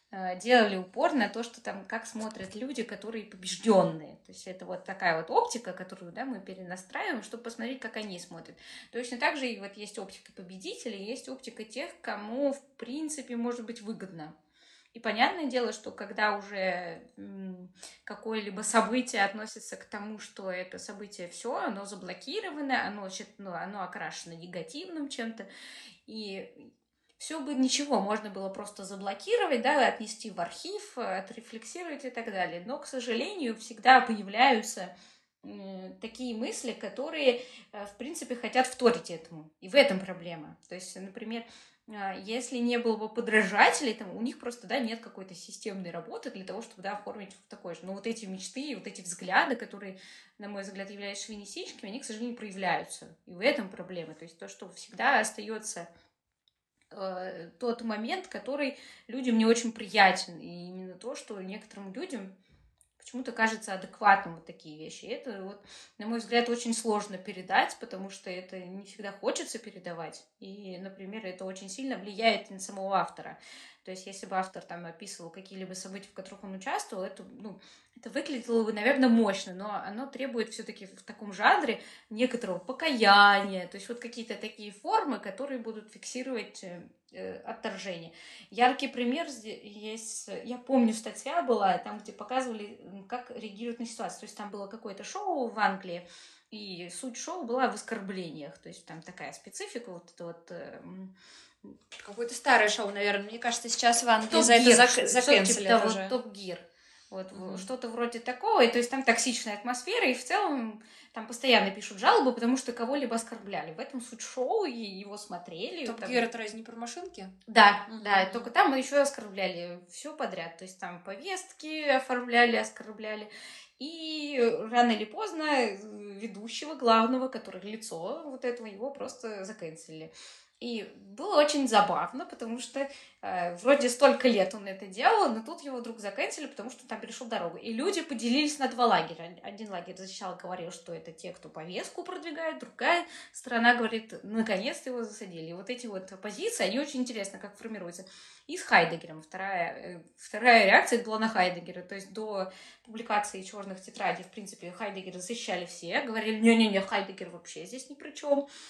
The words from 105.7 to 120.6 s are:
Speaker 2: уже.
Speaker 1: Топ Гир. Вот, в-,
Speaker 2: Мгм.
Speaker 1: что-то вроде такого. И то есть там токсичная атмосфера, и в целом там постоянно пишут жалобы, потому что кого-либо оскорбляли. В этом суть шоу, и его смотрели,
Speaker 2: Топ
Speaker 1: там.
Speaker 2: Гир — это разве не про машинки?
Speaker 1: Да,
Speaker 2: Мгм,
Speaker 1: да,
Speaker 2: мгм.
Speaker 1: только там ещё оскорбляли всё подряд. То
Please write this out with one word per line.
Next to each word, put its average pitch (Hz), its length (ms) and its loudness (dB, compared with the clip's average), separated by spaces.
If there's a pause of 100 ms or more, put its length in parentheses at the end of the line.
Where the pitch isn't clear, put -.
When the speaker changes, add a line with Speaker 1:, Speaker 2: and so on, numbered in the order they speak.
Speaker 2:
уже. 190 200 0
Speaker 1:
Топ 233 240 0
Гир. 190 260 -8 (520)
Вот, 190 220 -10
в-, - 20 -16
Speaker 2:
Мгм. 190 220 -8
Speaker 1:
что-то 247 320 -6
вроде 233 300 -2
такого. 294 440 6
И 233 60 10
то 240 100 2
есть 240 120 2
там 262 120 -2
токсичная 226 520 2
атмосфера, 269 540 0
и 254 60 4
в - 100 -8
целом 285 580 0 (300)
там 220 140 -10
постоянно 226 440 6
пишут 202 280 -10
жалобы, 277 340 8
потому 240 240 2
что 254 160 -4
кого-либо 240 420 0
оскорбляли. 196 580 -6
В 160 60 -12
этом 262 220 -8
суть 233 200 -14
шоу, 359 440 0
и 269 80 -2 (280)
его 202 160 -12
смотрели, 202 720 -8
Speaker 2:
Топ 220 140 -6
Speaker 1:
там. 202 80 -6
Speaker 2:
Гир — 240 160 4
это 233 120 -6
разве 220 220 -8
не 226 60 -14
про 233 120 -16
машинки? 233 520 -10 (180)
Speaker 1:
Да, 208 420 10
Speaker 2:
Мгм, 220 140 -12
Speaker 1:
да, 196 200 6
Speaker 2:
мгм. 190 100 0
Speaker 1:
только 196 180 -4
там 320 240 6
ещё 269 260 4
оскорбляли 190 800 -2 (120)
всё 302 240 -12
подряд. 175 440 -6
То 185 60 -14